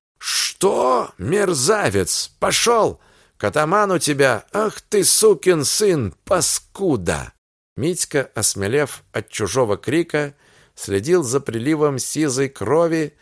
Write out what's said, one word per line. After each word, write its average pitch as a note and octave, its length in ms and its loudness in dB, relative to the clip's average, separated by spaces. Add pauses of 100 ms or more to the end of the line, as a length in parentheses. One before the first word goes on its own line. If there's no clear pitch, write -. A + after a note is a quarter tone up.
(180)
Что? - 1000 -2
Мерзавец! D3+ 1200 0
Пошёл! G3+ 600 0 (380)
К - 80 -4
атаману E3+ 540 2
тебя! C3+ 520 2
Ах G#3 300 -2
ты, G3 220 0
сукин F3 600 4
сын, D#3+ 480 0 (120)
паскуда!» A2 1080 -2 (420)
Митька, D3+ 600 -2
осмелев A2+ 760 -2
от - 180 -8
чужого G#2 480 -2
крика, D3 580 -4 (400)
следил C3 480 0
за C3 180 -2
приливом C#3 580 -2
сизой C#3 480 -2
крови, D#3 760 -2